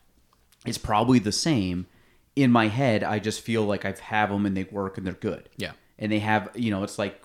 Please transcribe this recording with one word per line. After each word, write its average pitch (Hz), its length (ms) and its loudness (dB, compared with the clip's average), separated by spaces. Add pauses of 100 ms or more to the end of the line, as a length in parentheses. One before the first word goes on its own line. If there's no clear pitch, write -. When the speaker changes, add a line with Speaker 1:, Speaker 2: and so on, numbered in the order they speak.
(680)
Speaker 1:
is 117 120 -6
probably 117 420 4
the 104 100 0
same. 92 560 0 (480)
In 135 180 4
my 113 160 6
head, 110 340 0
I 101 160 -2
just 104 220 -4
feel 113 240 0
like 101 200 -2
I've 98 140 -6
have 107 320 0
'em 101 160 0
and 98 100 -2
they 95 80 -2
work 98 320 -6
and 95 100 -8
they're 90 80 -4
good. - 420 -6
Speaker 2:
Yeah. 87 160 -8 (260)
Speaker 1:
And 107 140 -4
they 107 80 2
have, 107 340 0
you 113 160 -2
know, 98 140 -2
it's - 140 -8
like 101 260 -6